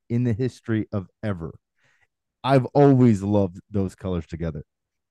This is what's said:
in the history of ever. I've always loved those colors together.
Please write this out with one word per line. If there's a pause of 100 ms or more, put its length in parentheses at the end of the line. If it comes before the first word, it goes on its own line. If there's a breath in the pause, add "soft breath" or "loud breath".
in
the
history
of (160)
ever. (920)
I've
always
loved (120)
those
colors
together. (480)